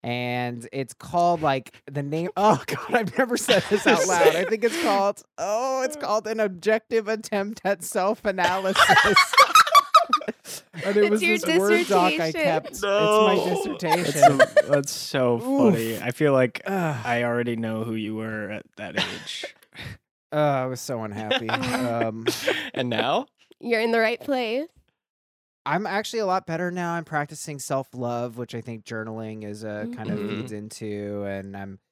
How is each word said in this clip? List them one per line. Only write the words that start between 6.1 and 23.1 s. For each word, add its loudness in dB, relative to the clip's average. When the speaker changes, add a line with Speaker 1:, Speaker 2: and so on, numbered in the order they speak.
Speaker 1:
An -4
Objective 0
Attempt -4
at 0
Self-Analysis. 0
<laughs> 6
And 0
it 6
Speaker 2:
It's 4
Speaker 1:
was 2
Speaker 2:
your 2
Speaker 1:
this 2
Word 4
doc 4
I 0
Speaker 2:
dissertation. -2
Speaker 1:
kept. -2
Speaker 3:
No. 4
Speaker 1:
It's 0
my 0
dissertation. 4
Speaker 4:
That's, 6
a, 0
that's 0
so 0
Speaker 1:
Oof. 4
Speaker 4:
funny. -2
I -6
feel 2
like 2
Speaker 1:
Ugh. -2
Speaker 4:
I 0
already -2
know -4
who -6
you -6
were -8
at -10
that -8
age. -8
<laughs> -20
Speaker 1:
Uh, 0
I 0
was -8
so -8
unhappy. -4
Speaker 2:
<laughs> -
Speaker 1:
Um, -2
Speaker 3:
And -4
now? 0